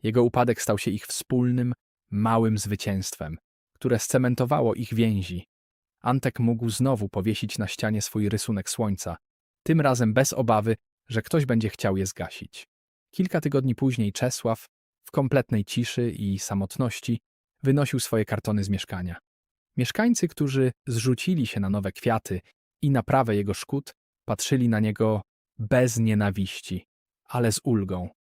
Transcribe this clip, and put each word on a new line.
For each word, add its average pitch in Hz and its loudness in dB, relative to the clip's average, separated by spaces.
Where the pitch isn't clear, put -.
Jego 113 4
upadek 120 2
stał 107 0
się 107 -2
ich 101 -6
wspólnym, 123 0
małym 113 2
zwycięstwem, 95 -4
które 123 0
scementowało 127 2
ich 117 -6
więzi. 98 0
Antek 127 0
mógł 117 2
znowu 110 0
powiesić 107 -2
na 101 -4
ścianie 107 -2
swój 104 -2
rysunek 104 -2
słońca – 98 -4
tym 160 2
razem 120 4
bez 131 2
obawy, 113 2
że 113 -2
ktoś 147 0
będzie 113 2
chciał 95 0
je 95 0
zgasić. - -12
Kilka 180 -2
tygodni 135 0
później 120 0
Czesław, - -2
w - -20
kompletnej 127 0
ciszy 120 -2
i 98 -2
samotności, 110 -4
wynosił 135 2
swoje 110 0
kartony 104 -2
z 95 -4
mieszkania. 90 -4
Mieszkańcy, 214 2
którzy 135 0
zrzucili 127 0
się - -4
na 98 0
nowe 98 0
kwiaty - -2
i 143 2
naprawę 120 2
jego 101 0
szkód, - -6
patrzyli 120 0
na 110 2
niego 107 2
bez 123 2
nienawiści, 101 0
ale 120 0
z - -2
ulgą. 95 0